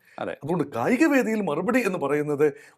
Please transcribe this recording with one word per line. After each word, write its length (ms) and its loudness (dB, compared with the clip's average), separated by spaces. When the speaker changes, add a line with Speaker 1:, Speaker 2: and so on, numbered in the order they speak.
Speaker 1:
അതെ. 240 -6
Speaker 2:
അതുകൊണ്ട് 200 -2
കായിക 300 2
വേദിയിൽ 360 2
മറുപടി 440 0
എന്ന് 140 -2
പറയുന്നത് 540 0